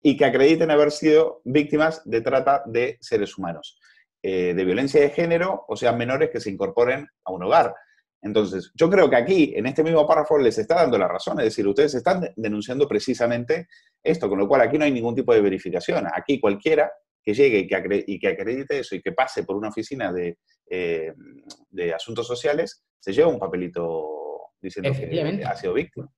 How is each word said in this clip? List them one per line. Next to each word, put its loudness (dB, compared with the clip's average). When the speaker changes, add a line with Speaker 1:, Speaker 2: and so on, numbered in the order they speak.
Speaker 1:
y 4
que 4
acrediten 4
haber 4
sido 2
víctimas 0
de -2
trata 0
de -2
seres -4
humanos, -10
eh, 0
de 0
violencia 2
de 4
género, -2
o -6
sean 0
menores -2
que -6
se -8
incorporen -2
a -8
un -8
hogar. 2
Entonces, -2
yo 2
creo 6
que 4
aquí, 2
en -2
este -2
mismo 4
párrafo, 2
les 4
está 0
dando 4
la 2
razón, -4
es 2
decir, -2
ustedes 2
están 0
de-, -8
denunciando -2
precisamente -2
esto, 0
con 0
lo 2
cual 4
aquí 2
no 0
hay 2
ningún -2
tipo 2
de 8
verificación. -2
Aquí -2
cualquiera 2
que -2
llegue 4
y -4
que -2
acre-, -2
y -8
que -2
acredite -4
eso -10
y -8
que -6
pase -2
por -6
una -6
oficina -6
de, -6
eh, -4
de -4
asuntos -8
sociales, -4
se -8
lleva 4
un -2
papelito -6
diciendo -6
que -2
Speaker 2:
Efectivamente. -6
Speaker 1:
ha -6
sido -6
víctima. -6